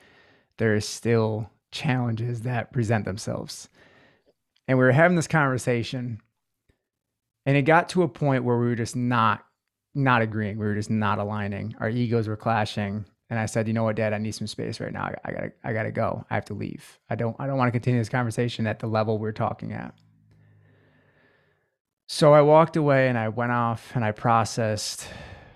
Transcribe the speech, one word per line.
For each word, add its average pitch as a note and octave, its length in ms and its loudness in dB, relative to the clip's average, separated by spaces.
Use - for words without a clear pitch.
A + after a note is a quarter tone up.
there A2 180 2
is G#2+ 120 -2
still A2 640 -2
challenges A#2+ 680 -2
that A#2+ 300 -4
present A2+ 340 0
themselves. - 640 -8
And C3 100 2
we B2+ 80 6
were B2+ 80 6
having E3+ 240 6
this D#3 100 0
conversation, B2 960 -2
and C#3 120 4
it C#3+ 60 4
got D#3+ 260 4
to F3+ 140 2
a E3 40 2
point C3 380 0
where A#2+ 120 2
we A#2+ 100 2
were A#2+ 80 0
just A2 200 -4
not, B2 480 2
not C3 280 4
agreeing. G#2+ 360 -2
We G#2+ 80 -4
were G#2 100 0
just G#2 140 -4
not G#2+ 300 0
aligning. G2+ 640 -6
Our A2+ 80 -2
egos A#2 400 0
were G#2+ 80 -6
clashing. G#2+ 680 -2
And A#2 80 -4
I A2 100 -2
said, A2+ 200 -2
"You A2 60 -2
know A2+ 100 0
what, G#2+ 140 -2
Dad? G#2+ 160 -2
I G#2 60 -4
need G#2+ 160 -6
some A2 120 -8
space A#2 320 -8
right - 140 -8
now. G1+ 100 -6
I, G1+ 120 -6
I - 80 -8
gotta, G1+ 180 -6
I B2+ 80 -4
gotta A2 180 -4
go. A2 380 -4
I A#2 60 -4
have G#2 100 -2
to - 80 -12
leave. - 440 -12
I A#2+ 60 -2
don't, A2+ 240 -4
I C3+ 80 -6
don't C3+ 100 -4
wanna B2 140 2
continue B2 280 0
this A2 80 -2
conversation A#2+ 600 -2
at G#2 120 -4
the A#2 80 -8
level A2 300 0
we're A2 160 -6
talking A2 400 -6
at." G#2+ 200 -10
So D3+ 260 6
I D3+ 80 10
walked D#3 360 6
away C#3 320 4
and B2 80 0
I A2 100 -2
went A#2+ 240 -2
off A#2 440 -2
and A#2+ 100 0
I G#2+ 60 0
processed A2 960 0